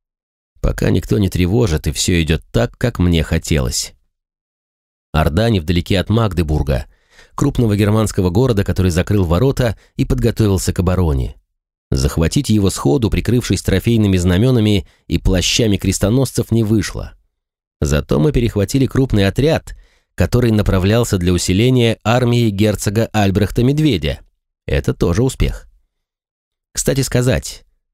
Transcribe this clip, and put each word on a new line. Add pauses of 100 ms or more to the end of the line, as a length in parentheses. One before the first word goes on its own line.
(600)
Пока
никто
не
тревожит,
и
всё
идёт
так,
как
мне
хотелось. (1200)
Орда
невдалеке
от
Магдебурга, (480)
крупного
германского
города,
который
закрыл
ворота (180)
и
подготовился
к
обороне. (560)
Захватить
его
сходу,
прикрывшись
трофейными
знамёнами (200)
и
плащами
крестоносцев,
не
вышло. (720)
Зато
мы
перехватили
крупный
отряд, (380)
который
направлялся
для
усиления
армии
герцога
Альбрехта
Медведя. (440)
Это
тоже
успех. (1040)
Кстати
сказать, (280)